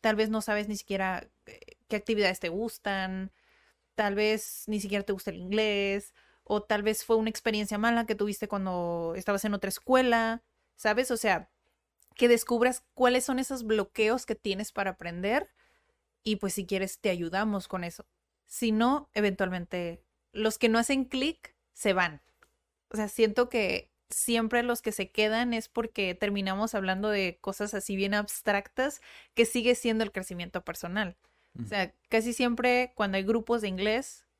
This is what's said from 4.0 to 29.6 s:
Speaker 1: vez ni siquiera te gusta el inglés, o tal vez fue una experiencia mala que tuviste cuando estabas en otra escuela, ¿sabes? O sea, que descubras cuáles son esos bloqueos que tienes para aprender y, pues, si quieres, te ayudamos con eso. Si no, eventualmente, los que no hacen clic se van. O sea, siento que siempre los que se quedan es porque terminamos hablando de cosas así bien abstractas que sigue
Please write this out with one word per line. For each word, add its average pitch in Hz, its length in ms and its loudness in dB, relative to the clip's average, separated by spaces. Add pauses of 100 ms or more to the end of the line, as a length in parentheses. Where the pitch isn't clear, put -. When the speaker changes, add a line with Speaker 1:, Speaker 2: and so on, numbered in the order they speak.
Speaker 1:
vez 214 520 -2
ni 214 140 -2
siquiera 202 240 -4
te 202 80 -2
gusta 190 180 -4
el 165 60 -10
inglés, 202 800 0 (300)
o 208 180 0
tal 208 200 0
vez 214 220 0
fue 226 120 4
una 220 140 2
experiencia 214 480 -2
mala 233 280 2
que 220 80 -2
tuviste 208 340 -4
cuando 175 680 -2
estabas 196 280 -2
en 208 100 0
otra 196 140 -4
escuela, 233 760 2 (340)
¿sabes? 226 340 2
O 233 60 0
sea, 190 340 0 (640)
que 240 140 6
descubras 240 560 4 (100)
cuáles 254 300 4
son 262 140 -2
esos 254 260 -4
bloqueos 220 600 0
que 226 100 -4
tienes 202 360 -6
para 196 200 -4
aprender 185 580 -4 (720)
y, 214 140 0
pues, 196 180 -4
si 196 120 -6
quieres, 190 340 -4
te 202 100 0
ayudamos 185 580 -2
con 180 160 -6
eso. - 220 -12 (400)
Si 226 260 -2
no, 247 420 2
eventualmente, 180 920 -2 (280)
los 214 260 0
que 233 100 4
no 226 100 6
hacen 269 260 2
clic 269 520 -4 (160)
se 208 220 0
van. 170 280 0 (680)
O - 60 -6
sea, 214 120 -2
siento 226 400 4
que 214 420 -2 (180)
siempre 233 540 0
los 240 200 0
que 220 100 -2
se 190 180 -6
quedan 220 420 0
es 226 160 -4
porque 208 460 -4
terminamos 202 640 -2
hablando 190 340 0
de 190 300 0
cosas 202 340 -6
así 196 220 -4
bien 196 180 0
abstractas 208 880 -2 (340)
que 226 120 6
sigue 240 280 2